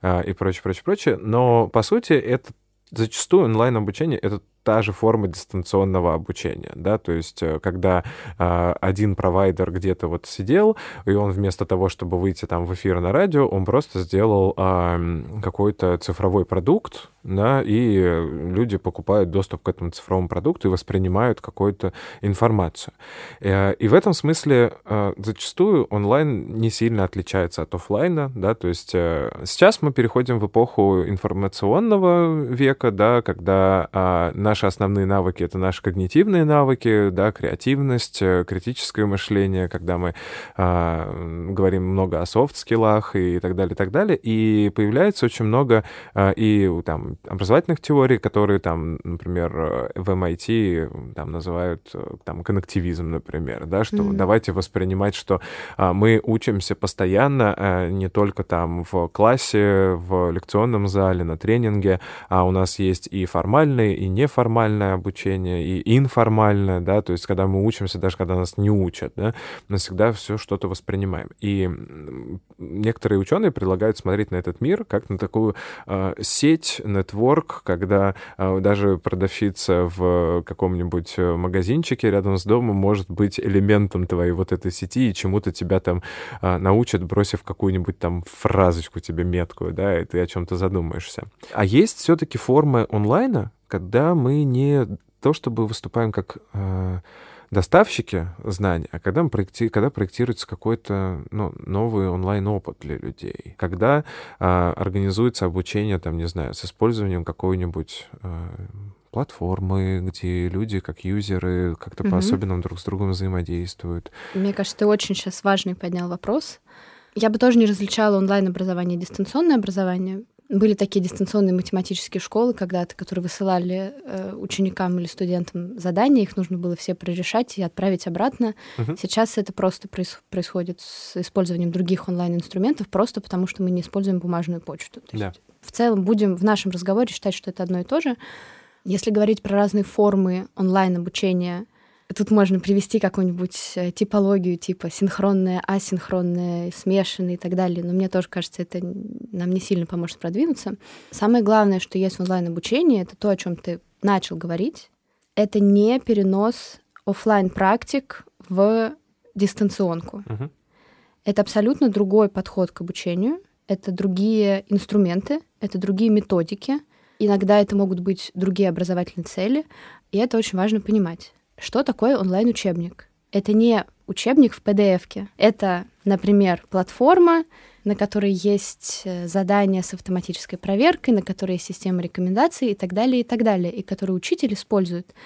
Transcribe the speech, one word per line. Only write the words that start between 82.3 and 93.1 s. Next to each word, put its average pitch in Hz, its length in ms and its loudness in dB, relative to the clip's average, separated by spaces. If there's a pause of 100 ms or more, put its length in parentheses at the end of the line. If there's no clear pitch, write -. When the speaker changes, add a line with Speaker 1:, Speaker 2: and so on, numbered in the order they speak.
Speaker 1:
с 87 80 -4
домом 110 300 2
может 98 340 2
быть 98 300 0
элементом 98 680 2
твоей 87 240 0
вот 90 200 -2
этой 90 200 -2
сети 120 380 -2
и 95 40 0
чему-то 98 380 -2
тебя 92 280 0
там, 90 220 0 (400)
а, 90 160 2
научат, 95 460 2
бросив 98 400 -2
какую-нибудь 92 560 -2
там 87 280 -2
фразочку 90 720 2
тебе 85 240 -4
меткую, 87 500 -2
да, 90 260 0
и 85 60 -4
ты 87 140 -2
о 90 80 2
чем-то 90 300 -4
задумаешься. 90 640 -4 (300)
А 107 120 0
есть 131 340 4
все-таки 156 380 0
формы 131 520 2
онлайна, 113 640 0 (160)